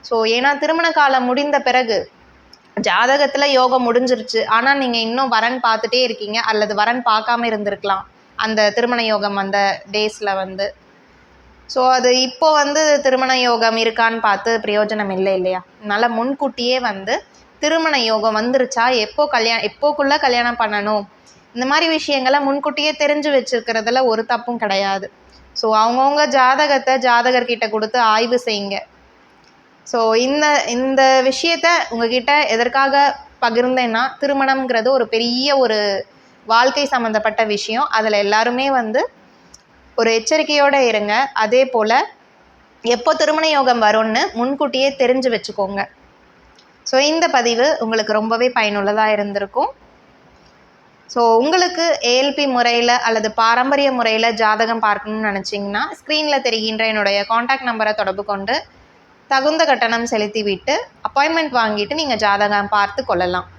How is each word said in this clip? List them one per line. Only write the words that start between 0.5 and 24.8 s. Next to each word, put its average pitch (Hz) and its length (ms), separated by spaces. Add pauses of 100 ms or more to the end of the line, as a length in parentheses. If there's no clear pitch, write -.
திருமண 320 300
காலம் 269 380
முடிந்த 285 300
பிறகு 247 380 (800)
ஜாதகத்துல 269 720
யோகம் 254 360
முடிஞ்சிருச்சு, 233 540 (140)
ஆனா 240 160 (100)
நீங்க 240 160 (100)
இன்னும் 247 260
வரன் 233 320
பார்த்துட்டே 226 380
இருக்கீங்க 214 340 (140)
அல்லது 214 240
வரன் 233 340
பார்க்காம 233 400
இருந்திருக்கலாம் 202 560 (320)
அந்த 214 380
திருமண 240 280
யோகம் 202 380
வந்த 196 160 (340)
டேஸ்ல 214 440
வந்து. 190 320 (1000)
So, 262 120 (140)
அது 247 140 (180)
இப்போ 277 200 (120)
வந்து 285 240 (220)
திருமண 262 340
யோகம் 226 420
இருக்கான்னு 226 460
பார்த்து 202 240 (120)
பிரயோஜனம் 208 520
இல்லை 190 240
இல்லையா? 185 200 (200)
அதனால 214 300
முன்கூட்டியே 254 680 (120)
வந்து 196 260 (460)
திருமண 320 340 (140)
யோகம் 220 300
வந்துருச்சா, 247 460 (200)
எப்போ 247 180 (100)
கல்யாணம், 226 360
எப்போக்குள்ள 285 440 (120)
கல்யாணம் 240 360
பண்ணணும், 208 420 (520)
இந்த 240 160
மாதிரி 320 160 (100)
விஷயங்களை 277 480
முன்கூட்டியே 294 560
தெரிஞ்சு 294 340
வச்சிருக்கிறதுல 233 760
ஒரு 220 140
தப்பும் 233 380
கிடையாது. 196 460 (460)